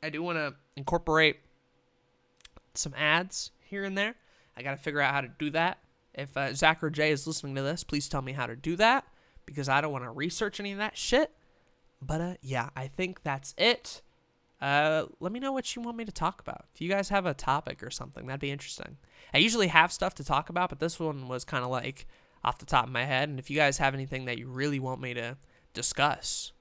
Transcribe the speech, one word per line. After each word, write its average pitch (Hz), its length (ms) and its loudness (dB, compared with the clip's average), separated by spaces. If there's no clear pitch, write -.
I 156 60 -4
do 151 120 -6
wanna 160 340 -2
incorporate 160 600 4
some - 220 -2
ads 156 640 2
here 196 260 -8
and 196 120 -4
there. 208 180 0
I 120 40 -12
gotta 135 160 -4
figure 147 220 -4
out 139 140 4
how 139 80 2
to 127 80 -6
do 151 220 -4
that. 165 280 0
If, 139 220 -8
uh, 135 180 0
Zach 160 300 4
or 160 60 0
Jay 151 220 2
is 139 140 0
listening 143 300 -4
to 135 60 -2
this, 147 240 -2
please 143 240 -4
tell 143 120 -2
me 131 120 -8
how 135 120 -4
to 117 120 -8
do 160 180 -2
that, 233 320 4
because 143 240 -6
I 139 100 6
don't 151 140 -2
wanna 123 180 -6
research 160 480 -4
any 202 140 -6
of 196 60 -10
that 214 180 -4
shit. - 360 2
But, 156 180 -4
uh, 175 220 -4
yeah, 131 340 -4
I 135 120 -8
think 185 360 -6
that's 139 340 -4
it. - 440 2
Uh, 147 460 4
let 180 120 -4
me 233 80 -6
know 269 120 -2
what 262 240 -4
you 240 60 -10
want 233 160 -6
me 226 80 -6
to 214 60 -10
talk - 300 -2
about. - 320 -10
If - 80 -12
you 165 80 -2
guys 196 200 0
have 196 160 2
a 160 80 0
topic - 500 -2
or 123 80 -10
something, - 340 -10
that'd 131 140 -8
be 143 120 -2
interesting. - 460 -10
I - 40 8
usually 214 300 6
have 165 240 8
stuff - 240 -2
to 139 80 -10
talk 143 260 0
about, 175 200 -2
but 139 100 -12
this 165 200 -4
one 147 280 -4
was 127 180 -6
kinda, 127 220 -2
like, 131 400 -6
off 120 140 0
the - 80 -18
top 123 200 4
of 127 60 -10
my 123 140 0
head. 139 240 2
And 143 80 -6
if 131 140 -10
you 139 40 -2
guys 143 220 4
have 135 160 2
anything 135 320 -6
that 120 140 -4
you 120 80 -12
really 135 320 -2
want 131 200 -4
me 127 140 -6
to 120 240 -6
discuss - 880 0